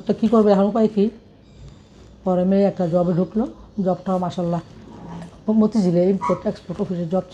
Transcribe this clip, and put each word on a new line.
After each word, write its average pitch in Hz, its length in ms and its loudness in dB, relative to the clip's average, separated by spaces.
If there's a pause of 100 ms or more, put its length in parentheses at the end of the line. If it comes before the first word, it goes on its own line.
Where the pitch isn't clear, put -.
তো 202 80 0
কী 220 140 0
করবে, 208 240 4
এখন 196 120 4
উপায় 214 240 2
কী? 214 220 0 (1120)
পরে 180 200 0
মেয়ে 196 200 2
একটা 190 220 0
জবে 175 260 0
ঢুকলো, 185 340 -2 (380)
জবটাও 185 340 -2
মাশাআল্লাহ 175 420 -4 (880)
মতিঝিলে 202 600 2
ইম্পোর্ট 190 360 -2
এক্সপোর্ট 180 340 -8
অফিসের 175 280 -4
জব 185 140 -2 (120)